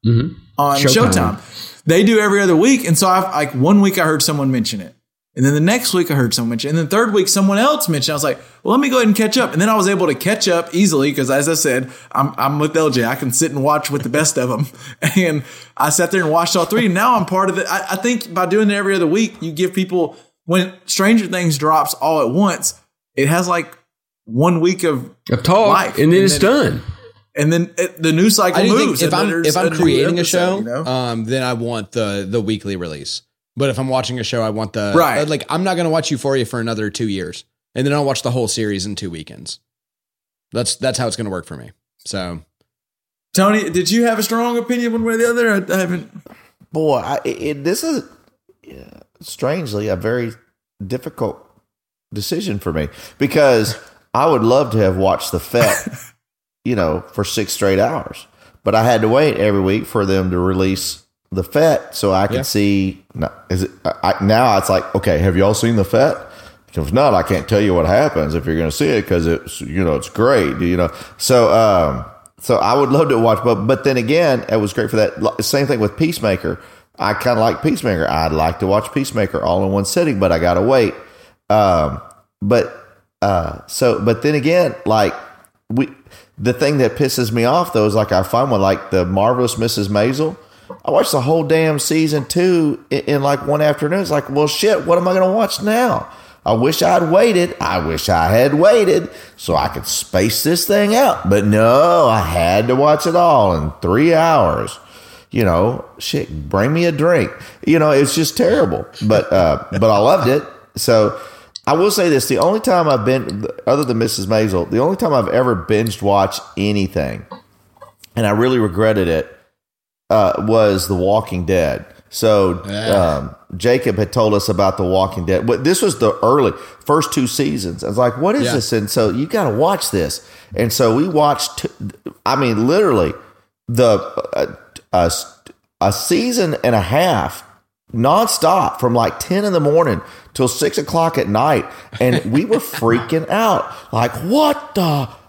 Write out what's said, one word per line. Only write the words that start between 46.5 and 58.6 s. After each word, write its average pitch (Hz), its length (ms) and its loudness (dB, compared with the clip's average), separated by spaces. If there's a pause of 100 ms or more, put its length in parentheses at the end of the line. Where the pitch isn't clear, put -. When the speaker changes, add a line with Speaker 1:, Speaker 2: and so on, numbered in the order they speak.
Speaker 4:
Boy, 156 260 0
I, 117 280 -4
it, 139 380 -6
this 175 200 -2
is, 320 200 -4 (600)
yeah, - 380 -20 (200)
strangely 123 640 -6
a 95 80 -2
very 113 360 -4 (540)
difficult 123 540 -8 (720)
decision 156 480 -6
for 85 140 -6
me, 76 160 -4 (300)
because 131 580 2 (380)
I 131 120 2
would 135 160 2
love 123 280 2
to 110 80 0
have 95 180 2
watched 95 340 0
the 87 80 -2
Fett, - 480 -2 (380)
Speaker 2:
<laughs> - 400 -20
Speaker 4:
you 123 100 -2
know, 87 280 -2 (100)
for 107 100 -4
six 101 300 -4
straight 98 260 0
hours, - 460 -4 (380)